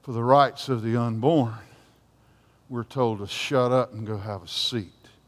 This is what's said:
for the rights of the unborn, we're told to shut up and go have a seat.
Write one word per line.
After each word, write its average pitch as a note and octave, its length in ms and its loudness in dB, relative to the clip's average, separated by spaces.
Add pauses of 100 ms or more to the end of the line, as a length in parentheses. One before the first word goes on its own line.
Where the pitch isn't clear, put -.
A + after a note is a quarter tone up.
for C3+ 100 -12
the A#2 120 -4
rights C3 440 4
of A#2+ 160 -2
the A#2 140 0
unborn, A#2 580 0 (1120)
we're A#2+ 140 -8
told A2+ 360 -2
to G2+ 80 -10
shut B2 440 0
up B2+ 220 0
and A2 140 -10
go G#2+ 100 -6
have G2 240 -8
a - 60 -20
seat. - 460 -6 (340)